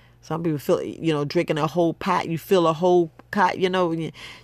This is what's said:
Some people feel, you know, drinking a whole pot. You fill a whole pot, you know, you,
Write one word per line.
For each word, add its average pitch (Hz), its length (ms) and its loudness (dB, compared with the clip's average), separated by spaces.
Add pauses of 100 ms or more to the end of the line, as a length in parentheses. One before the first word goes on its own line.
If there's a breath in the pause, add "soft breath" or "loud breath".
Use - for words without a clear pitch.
(220 soft breath)
Some 165 200 -6
people 156 160 -2
feel, - 240 0
you 156 300 -4
know, 147 120 0
drinking 165 340 0
a 147 80 0
whole 165 260 0
pot. - 360 -2
You 165 100 -4
fill 180 280 2
a 160 60 4
whole 175 400 2 (180)
pot, 190 280 0
you 185 100 2
know, 180 240 0
you, 165 200 -6 (320 loud breath)